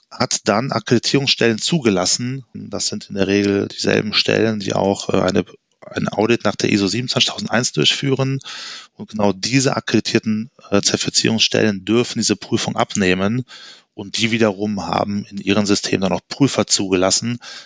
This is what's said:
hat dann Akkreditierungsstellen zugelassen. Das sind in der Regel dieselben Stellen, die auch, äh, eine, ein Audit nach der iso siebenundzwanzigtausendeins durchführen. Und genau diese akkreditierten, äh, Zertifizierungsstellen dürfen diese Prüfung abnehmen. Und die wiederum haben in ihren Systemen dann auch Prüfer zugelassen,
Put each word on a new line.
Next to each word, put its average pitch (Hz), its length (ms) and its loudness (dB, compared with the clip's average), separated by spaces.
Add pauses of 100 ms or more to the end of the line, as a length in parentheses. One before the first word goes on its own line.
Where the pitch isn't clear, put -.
hat - 380 -2
dann 110 240 2
Akkreditierungsstellen 117 880 2
zugelassen. 120 920 0
Das 104 340 -8
sind - 220 -8
in 101 60 -10
der 98 120 -2
Regel 101 400 2
dieselben - 460 -2
Stellen, 107 460 2
die 101 140 -4
auch, 98 360 0
äh, 98 120 2
eine, 92 220 2 (420)
ein - 220 -6
Audit 110 380 2
nach 101 100 0
der - 160 -2
iso 101 160 2
siebenundzwanzigtausendeins 117 840 -2
durchführen. 135 640 0 (560)
Und 104 140 -14
genau 101 240 2
diese 113 420 0
akkreditierten, 110 760 0 (220)
äh, 101 100 4
Zertifizierungsstellen 107 1000 0
dürfen 117 360 0
diese 104 180 2
Prüfung - 400 -4
abnehmen. 101 680 0 (520)
Und 98 220 -8
die 107 140 0
wiederum 104 560 0
haben - 420 0
in 98 80 -14
ihren 101 300 0
Systemen 101 340 0
dann 92 120 0
auch 85 140 -2
Prüfer - 380 0
zugelassen, 98 720 0 (280)